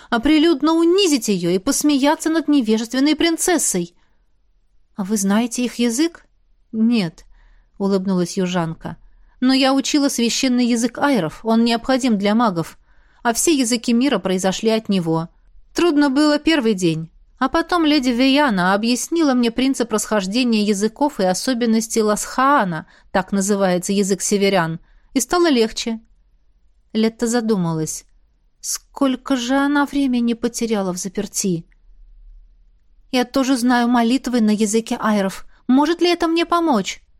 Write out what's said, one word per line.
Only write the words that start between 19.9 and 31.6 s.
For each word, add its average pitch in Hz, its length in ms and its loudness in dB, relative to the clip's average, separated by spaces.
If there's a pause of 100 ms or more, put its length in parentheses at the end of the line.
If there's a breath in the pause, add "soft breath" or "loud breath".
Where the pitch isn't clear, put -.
расхождения 214 720 0
языков 214 560 -2
и 190 60 0
особенности 226 760 0
Ласхаана, 214 880 0 (240 soft breath)
так 190 200 -2
называется 196 640 0
язык 196 280 0
северян, 190 580 0 (340)
и 269 60 0
стало 349 300 2
легче». 226 500 -2 (920)
Летта 226 340 0
задумалась. 185 800 -2 (540)
Сколько - 760 -4
же 247 200 -2
она 285 300 2
времени 247 480 0
потеряла 226 600 -2
в 180 40 -8
заперти? 190 680 -6 (1400)